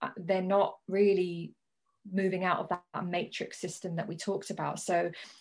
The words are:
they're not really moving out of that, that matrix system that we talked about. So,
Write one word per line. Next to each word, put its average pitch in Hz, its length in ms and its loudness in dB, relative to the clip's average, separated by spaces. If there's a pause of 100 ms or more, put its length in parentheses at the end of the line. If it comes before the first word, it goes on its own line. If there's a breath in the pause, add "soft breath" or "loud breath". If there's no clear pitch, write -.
(160)
they're 185 280 0
not 196 340 4 (100)
really 185 680 4 (560)
moving 185 320 2
out 180 160 2
of 165 100 -6
that, 180 140 -2 (100)
that - 120 -4
matrix - 540 -4
system 170 360 -6
that 175 120 -2
we 170 80 -6
talked 196 360 -4
about. 151 280 -4
So, 170 320 2 (300 loud breath)